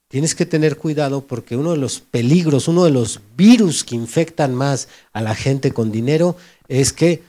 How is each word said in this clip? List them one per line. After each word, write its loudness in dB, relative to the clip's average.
"Tienes -4
que -2
tener 0
cuidado -4
porque -10
uno -2
de -2
los -6
peligros, 0
uno 2
de 4
los -2
virus 4
que -10
infectan -2
más -2
a -8
la -2
gente -2
con -2
dinero -2
es 0
que 0